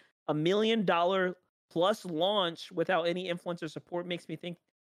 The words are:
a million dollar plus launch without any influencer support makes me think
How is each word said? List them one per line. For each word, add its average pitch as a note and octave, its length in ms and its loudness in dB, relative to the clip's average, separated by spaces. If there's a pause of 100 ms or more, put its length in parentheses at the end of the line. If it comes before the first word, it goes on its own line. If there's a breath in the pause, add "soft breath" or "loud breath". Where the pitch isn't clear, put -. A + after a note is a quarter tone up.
(280 soft breath)
a D#3 60 0
million G3+ 520 2
dollar F3+ 500 2 (360)
plus F#3+ 340 2
launch F3 640 -2
without E3+ 360 0
any F3+ 240 -2
influencer E3+ 380 -6
support F3 380 -8
makes F3 220 -6
me D#3 60 -6
think F3 220 -10 (300)